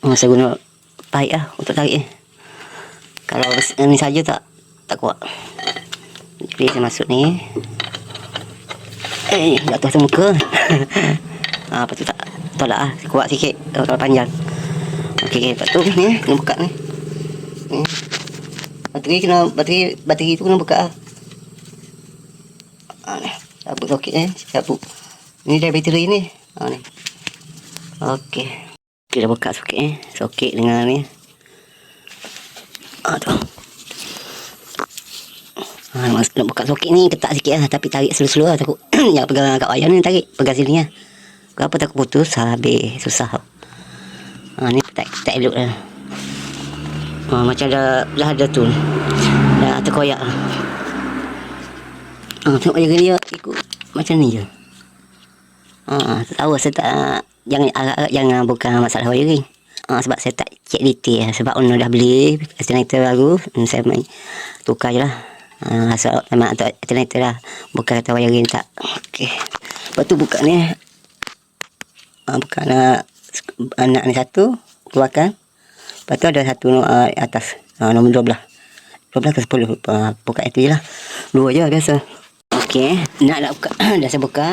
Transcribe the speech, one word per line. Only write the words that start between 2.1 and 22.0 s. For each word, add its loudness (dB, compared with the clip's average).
Kalau -4
bes-, -4
ni 6
saja 2
tak, -4
tak -6
kuat. -4
Jadi -2
saya -2
masuk -2
ni. 2
Eh, 4
jatuh 0
atas 4
muka. 4
<laughs> 4
Ah, -2
lepas -8
tu -10
tak, -6
tolak 0
lah. -2
Kuat 0
sikit. 0
Kalau 0
panjang. 4
Okey, -4
okey. 0
Lepas -4
tu 2
ni, 4
kena 0
buka 0
ni. -2
Ni. -4
Bateri -4
kena, 4
bateri, 0
bateri 0
tu -2
kena 6
buka 0
lah. -16